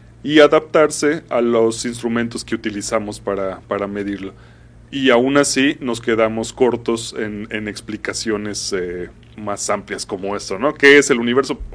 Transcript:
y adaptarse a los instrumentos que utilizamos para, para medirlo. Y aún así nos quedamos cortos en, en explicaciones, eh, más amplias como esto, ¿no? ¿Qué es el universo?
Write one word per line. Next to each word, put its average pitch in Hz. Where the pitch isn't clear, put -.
y 151
adaptarse 151
a 123
los 117
instrumentos 117
que -
utilizamos 104
para, 98
para 101
medirlo. 101
Y 135
aún 127
así 139
nos 117
quedamos 113
cortos 117
en, 107
en 107
explicaciones, 104
eh, 90
más 104
amplias 101
como 98
esto, 95
¿no? 147
¿Qué 143
es 139
el 120
universo? 123